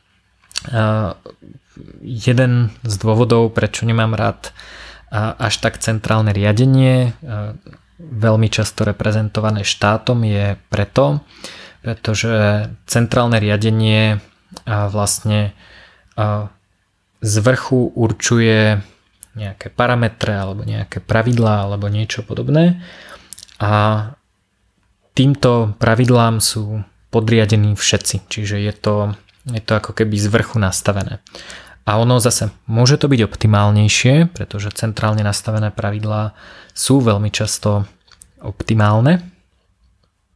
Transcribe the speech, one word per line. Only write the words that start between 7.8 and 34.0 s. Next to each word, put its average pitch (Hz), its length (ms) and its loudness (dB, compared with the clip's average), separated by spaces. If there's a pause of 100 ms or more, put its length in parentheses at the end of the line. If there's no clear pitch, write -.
veľmi 110 560 0
často - 320 -2
reprezentované 107 800 -2
štátom, 113 560 0
je 101 480 0
preto, 139 560 0 (560)
pretože 110 880 -2 (160)
centrálne 117 560 2
riadenie, 107 800 2 (480)
a, 104 240 -2
vlastne, 104 640 -2 (640)
a, 104 320 -4 (720)
z 104 160 -2
vrchu 127 560 0
určuje 110 880 2 (500)
nejaké 104 360 -12
parametre 117 640 -2
alebo 98 320 -6
nejaké 107 320 -8
pravidlá 110 680 0
alebo 101 200 -4
niečo 107 400 -4
podobné. 151 560 2 (800)
A 107 540 0 (1000)
týmto 123 640 2
pravidlám 117 640 2
sú 107 400 -4 (320)
podriadení 110 600 2
všetci, - 560 -4
čiže 104 280 -6
je 104 160 -4
to, 104 200 -2 (520)
je 117 160 -6
to - 160 -2
ako - 160 -8
keby 107 240 0
z 104 120 0
vrchu 113 280 0
nastavené. 98 640 -2 (680)
A 107 100 0
ono 123 240 2
zase, 117 320 -2 (160)
môže 123 300 4
to 143 100 0
byť 123 140 2
optimálnejšie, 107 1040 2